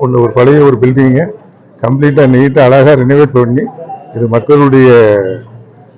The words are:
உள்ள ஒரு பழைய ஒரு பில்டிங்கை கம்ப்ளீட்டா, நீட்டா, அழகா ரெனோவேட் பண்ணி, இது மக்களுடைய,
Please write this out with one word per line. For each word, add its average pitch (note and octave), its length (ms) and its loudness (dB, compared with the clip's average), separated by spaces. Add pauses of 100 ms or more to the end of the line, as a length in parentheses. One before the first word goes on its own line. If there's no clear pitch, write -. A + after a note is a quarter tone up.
உள்ள B2+ 140 -4 (100)
ஒரு A2 80 -4
பழைய B2+ 260 2 (100)
ஒரு B2+ 120 0
பில்டிங்கை C3 440 0 (580)
கம்ப்ளீட்டா, C#3 500 0
நீட்டா, C3+ 340 0
அழகா C3+ 340 2
ரெனோவேட் C#3 360 0
பண்ணி, B2 260 0 (520)
இது A2+ 140 -6
மக்களுடைய, C3 600 2 (1080)